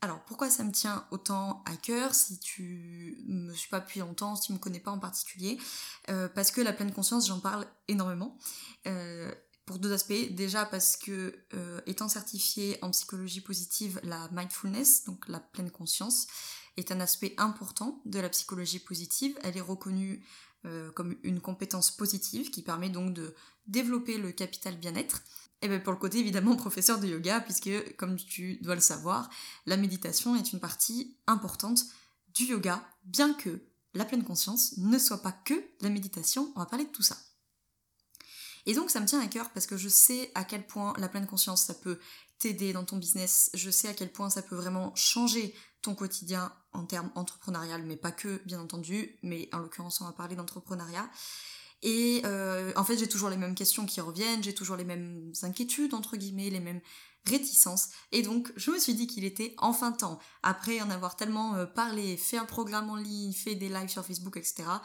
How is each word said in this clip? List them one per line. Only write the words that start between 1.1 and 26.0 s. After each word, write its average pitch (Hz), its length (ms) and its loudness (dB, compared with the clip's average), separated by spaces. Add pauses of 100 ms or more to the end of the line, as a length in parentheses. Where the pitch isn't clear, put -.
à 170 100 -6
cœur ? 247 380 0
Si - 260 4
tu 170 840 -10
me 175 300 -2
suis - 120 -6
pas 190 120 -2
depuis 190 200 -8
longtemps, 190 360 -4
si - 120 -2
tu 208 60 -4
me 185 60 -4
connais 180 200 -6
pas 202 120 -6
en 202 80 -4
particulier, 190 580 -4 (520)
euh, 185 200 0
parce 196 220 4
que 247 100 2
la 220 100 4
pleine 202 220 -2
conscience, 226 340 4
j'en 185 120 -2
parle 196 260 -2 (220)
énormément. 185 500 0 (480)
Euh, 170 480 -6 (320)
pour 185 140 -10
deux 202 120 2
aspects. 202 400 2
Déjà 196 340 0
parce 190 300 4
que, 190 400 -6 (180)
euh, 175 340 -6
étant 202 200 -2
certifiée 202 720 0
en 185 100 -2
psychologie 185 500 -2
positive, 185 600 -4
la 165 280 -8
mindfulness, 190 720 4
donc - 240 -10
la 170 140 -8
pleine 180 300 -8
conscience, - 560 0 (500)
est 185 140 -6
un 185 100 -2
aspect - 360 0
important 214 680 -2
de 196 140 -2
la 180 100 -2
psychologie 180 500 -2
positive. 220 640 -2
Elle 185 140 -4
est 185 40 -4
reconnue, 190 640 -4 (420)
euh, 165 260 -10
comme 175 300 -4
une 180 180 -2
compétence 185 520 0
positive 202 580 -2
qui 175 140 -8
permet 175 260 -2
donc 180 240 0
de 160 220 -8 (320)
développer 240 500 2
le 185 140 -2
capital 185 440 -6
bien-être. 170 460 -4 (400)
Et 208 80 2
ben 190 120 2
pour 190 120 0
le 185 60 -4
côté 190 180 0